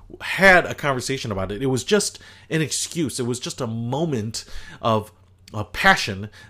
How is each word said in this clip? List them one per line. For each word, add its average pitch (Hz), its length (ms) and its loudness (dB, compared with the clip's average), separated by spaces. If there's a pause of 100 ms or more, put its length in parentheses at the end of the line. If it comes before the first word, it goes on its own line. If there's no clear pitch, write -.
(220)
had 180 420 6
a 123 100 -4
conversation 131 560 -2
about 95 220 -2
it. 104 80 -6
It 135 60 0
was 131 180 0
just - 340 0 (300)
an 160 140 0
excuse. 139 580 -4
It 120 60 -2
was 120 120 -2
just - 220 -8
a 127 60 -4
moment 117 800 -4 (340)
of 110 320 0 (420)
a 107 100 -4
passion 107 640 0 (200)